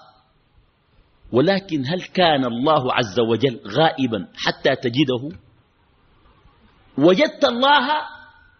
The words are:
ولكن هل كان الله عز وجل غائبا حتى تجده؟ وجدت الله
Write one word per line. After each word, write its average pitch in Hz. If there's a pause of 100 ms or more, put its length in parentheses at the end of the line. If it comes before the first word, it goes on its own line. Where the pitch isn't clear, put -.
(1300)
ولكن 160
هل 170
كان 156
الله 127
عز 117
وجل 117
غائبا 120
حتى 147
تجده؟ 127 (1700)
وجدت 190
الله 262 (720)